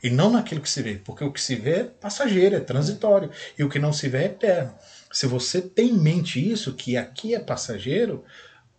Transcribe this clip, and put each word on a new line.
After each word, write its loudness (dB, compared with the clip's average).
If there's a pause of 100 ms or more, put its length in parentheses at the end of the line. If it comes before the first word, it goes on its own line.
e 0
não 4
naquilo 0
que -6
se -4
vê, -4 (100)
porque -10
o -4
que -8
se -2
vê -2
é 0
passageiro, 2
é 0
transitório, 2 (280)
e 0
o 2
que -2
não 2
se -4
vê -2
é 2
eterno." 0 (400)
Se -2
você -2
tem 2
em 4
mente 2
isso, -2
que -4
aqui -6
é -2
passageiro, -4 (540)